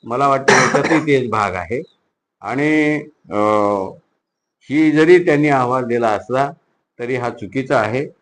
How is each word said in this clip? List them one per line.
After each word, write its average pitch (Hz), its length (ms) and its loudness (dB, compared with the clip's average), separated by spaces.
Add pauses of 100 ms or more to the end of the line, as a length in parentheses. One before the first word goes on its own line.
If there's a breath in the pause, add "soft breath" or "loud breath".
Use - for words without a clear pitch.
मला 127 240 -2
वाटतं 135 260 2
याच्यातही 139 460 2
तेच 139 300 0
भाग 104 260 -2
आहे. 92 280 -8 (580)
आणि, 151 600 0 (300)
अं, 104 600 0 (760)
ही 151 220 2
जरी 170 340 6
त्यांनी 147 220 2
अहवाल 127 380 0
दिला 120 220 0
असला 131 440 -2 (480)
तरी 123 160 -6
हा 120 140 -4
चुकीचा 123 500 -4
आहे. 117 300 -4 (120)